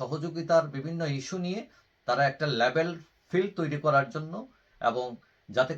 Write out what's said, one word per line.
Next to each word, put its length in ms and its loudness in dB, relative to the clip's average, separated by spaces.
সহযোগিতার 640 2
বিভিন্ন 260 -4
ইস্যু 180 -6
নিয়ে 140 -4
তারা 220 4
একটা 160 -4
লেভেল 280 2
ফিল্ড 200 2
তৈরি 240 0
করার 300 4
জন্য 200 -8
এবং 260 0
যাতে 300 0